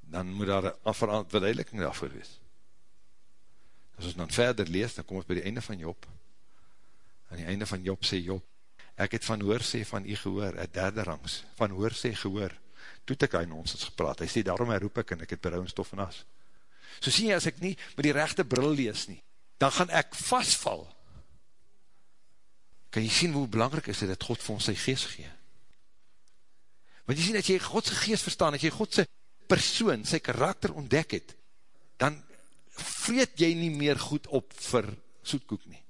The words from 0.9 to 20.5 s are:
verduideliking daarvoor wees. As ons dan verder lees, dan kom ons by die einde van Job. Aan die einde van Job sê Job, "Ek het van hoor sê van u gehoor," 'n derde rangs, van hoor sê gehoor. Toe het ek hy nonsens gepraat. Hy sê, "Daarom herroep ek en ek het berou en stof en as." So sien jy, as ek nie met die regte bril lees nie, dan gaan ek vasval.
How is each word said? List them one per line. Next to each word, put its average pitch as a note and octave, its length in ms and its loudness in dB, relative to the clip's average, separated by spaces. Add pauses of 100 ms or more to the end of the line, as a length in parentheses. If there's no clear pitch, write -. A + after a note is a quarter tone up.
verduideliking G#2+ 880 2
daarvoor C#2 320 -2
wees. - 260 -12 (1600)
As F2+ 80 -6
ons F2 100 -4
dan E2+ 140 -2
verder A#2+ 380 4
lees, G2 260 0
dan - 120 -8
kom F#2+ 120 -6
ons F#2 80 -6
by F2+ 80 0
die F2+ 100 0
einde A2+ 180 -4
van G#2+ 160 -6
Job. E2 280 -8 (1200)
Aan E2+ 80 -10
die E2 80 -6
einde G2+ 200 0
van F#2+ 180 -4
Job F#2+ 220 0
sê F#2 160 2
Job, F#2 220 -2 (520)
"Ek G2+ 160 2
het A2+ 140 -2
van G#2+ 160 2
hoor G#2 180 4
sê A2+ 260 -2
van G2+ 200 -4
u G#2 100 -4
gehoor," G2 380 -2
'n F2 180 -4
derde G2 320 0
rangs, D#2+ 400 -6 (120)
van G#2+ 140 4
hoor G2+ 220 2
sê A2+ 240 -2
gehoor. G2 380 -2 (500)
Toe C3+ 120 -2
het - 80 4
ek B2+ 80 4
hy E2+ 140 4
nonsens D#2+ 380 -6
gepraat. - 360 0
Hy E2 80 -2
sê, A2 160 2
"Daarom G2 260 2
herroep G2+ 280 2
ek A#2 140 -2
en F2 100 -4
ek - 80 -10
het F2 120 -6
berou F2 200 0
en F#2 60 -4
stof - 240 -4
en G2 80 -8
as." F#2+ 260 -4 (760)
So - 120 2
sien A3 180 4
jy, F#3+ 80 6
as D#3+ 80 2
ek D#3+ 160 0
nie F#3 140 0 (200)
met D3 120 2
die D3 80 6
regte D#3 320 2
bril C3 300 6
lees A2+ 340 0
nie, F2+ 80 -12 (420)
dan C#3 100 8
gaan F3+ 180 4
ek E3 260 4
vasval. - 720 2 (2000)